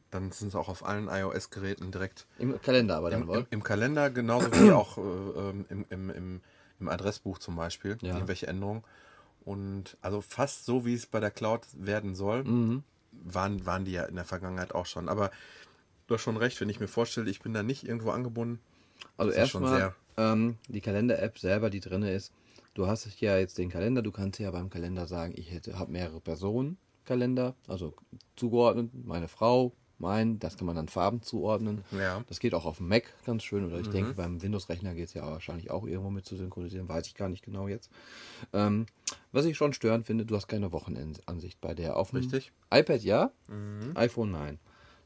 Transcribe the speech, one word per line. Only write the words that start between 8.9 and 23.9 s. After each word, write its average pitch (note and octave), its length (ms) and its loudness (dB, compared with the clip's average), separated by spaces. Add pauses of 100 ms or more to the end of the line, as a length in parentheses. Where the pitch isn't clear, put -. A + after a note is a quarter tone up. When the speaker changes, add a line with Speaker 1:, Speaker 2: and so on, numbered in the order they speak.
Speaker 1:
Und G2 560 -8
also G2+ 200 -4
fast - 440 -4
so, B2 220 0
wie A#2+ 80 2
es A#2 120 -6
bei A2 140 -2
der G#2 100 0
Cloud A2+ 320 -2 (120)
werden G2+ 400 -2
soll, G2+ 300 0
Speaker 2:
Mhm. A#2+ 380 2 (300)
Speaker 1:
waren, F#2 540 -2
waren F#2 180 0
die F#2+ 80 -4
ja F2+ 120 -2
in E2+ 120 -8
der F2+ 80 -6
Vergangenheit F2+ 500 -6
auch F2 120 -2
schon. E2+ 220 -6
Aber G2+ 220 2 (760)
du A#2 80 2
hast A2 80 0
schon A2 140 0
recht, A#2+ 240 0
wenn G2+ 80 0
ich G#2 120 -4
mir G#2 80 -2
vorstelle, A#2 420 0
ich G2+ 100 -6
bin A#2 140 -6
da G#2 80 0
nicht B2 240 -2
irgendwo A2+ 240 -2
angebunden. A#2 480 -2 (580)
Speaker 2:
Also G2+ 160 2
Speaker 1:
Das - 120 6
ist C3 60 2
schon - 120 -2
Speaker 2:
erstmal, C3 160 4 (380)
Speaker 1:
sehr A2 160 4
Speaker 2:
ähm, A2+ 240 2 (120)
die A2 120 -4
Kalender-App G#2+ 580 2
selber, G#2+ 320 2
die G2 100 -4
drinne F#2+ 320 -2
ist, F#2+ 200 -4 (420)
du G2 120 0
hast A2 200 0 (140)
ja G2+ 180 6
jetzt F#2+ 200 0
den F#2 100 0
Kalender, G2 340 2